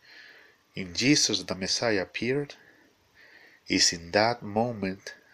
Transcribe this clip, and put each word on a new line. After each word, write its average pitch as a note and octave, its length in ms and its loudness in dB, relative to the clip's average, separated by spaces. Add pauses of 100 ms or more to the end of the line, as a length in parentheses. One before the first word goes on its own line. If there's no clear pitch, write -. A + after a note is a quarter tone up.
(720)
in F2+ 220 -10
Jesus A2+ 480 2
the F#2+ 100 -6
Messiah F#2+ 480 0
appeared, C3 540 -4 (1120)
is F#2 260 4
in E2+ 180 -10
that A2 300 2
moment G2+ 720 -4 (200)